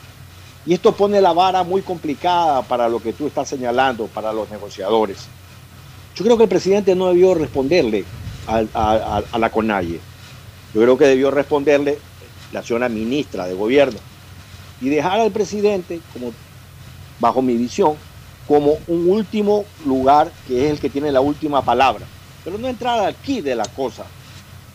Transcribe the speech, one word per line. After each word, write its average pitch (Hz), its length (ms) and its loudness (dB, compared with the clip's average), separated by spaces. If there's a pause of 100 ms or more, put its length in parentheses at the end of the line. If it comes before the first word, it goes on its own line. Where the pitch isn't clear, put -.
(680)
Y 160 60 0
esto 185 200 2
pone 202 280 2
la 185 120 6
vara 185 300 2
muy 180 200 -2
complicada 160 800 0
para 120 260 0
lo 117 120 -2
que 110 120 -6
tú 147 140 -6
estás 139 220 -6
señalando, 123 580 -2
para 110 260 -6
los 107 180 -6
negociadores. 101 680 -2 (1000)
Yo 175 80 -4
creo 226 140 4
que 226 60 6
el 208 40 6
presidente 185 460 2
no 185 140 0
debió 180 260 6
responderle 135 720 0 (420)
a, 113 160 0 (100)
a, 107 460 0
a, 104 120 -2
a 117 80 -4
la 113 120 0
conalle. 98 500 -2 (720)
Yo 107 80 2
creo 123 180 6
que 151 60 4
debió 135 260 4
responderle 143 680 0 (540)
la 98 100 -8
señora 120 260 -2
ministra 113 580 -4
de 92 80 -6
gobierno 117 440 2 (800)
y 127 80 -4
dejar 180 320 0
al 220 100 2
presidente, 202 680 -2 (120)
como, 247 200 -10 (880)
bajo 117 220 2
mi 127 140 2
visión, 151 400 0 (520)
como 147 300 4 (100)
un 170 200 0
último 208 580 0 (200)
lugar 139 460 4 (160)
que 127 160 0
es 151 80 2
el 143 80 -6
que 143 100 -4
tiene 143 220 -4
la 131 80 2
última 143 420 -2
palabra. 120 440 0 (360)
Pero 185 160 -10
no 247 100 -6
entrar 240 300 -4
al 175 160 -2
quid 247 300 -6
de 131 100 -2
la 110 120 -2
cosa, 123 380 -8 (720)